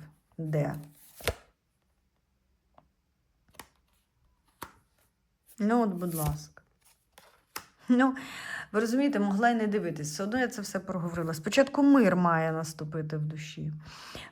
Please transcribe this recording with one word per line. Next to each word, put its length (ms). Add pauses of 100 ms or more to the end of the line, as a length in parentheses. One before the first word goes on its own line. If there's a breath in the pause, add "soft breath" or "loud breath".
(380)
Де? 380 (4000)
Ну 220
от, 80
будь 260
ласка. 480 (1300)
Ну, 260 (560 loud breath)
ви 80
розумієте, 400
могла 300
й 60
не 120
дивитись. 440
Все 120
одно 160
я 80
це 140
все 180
проговорила. 540
Спочатку 500
мир 320
має 360
наступити 680
в 80
душі. 480 (580 loud breath)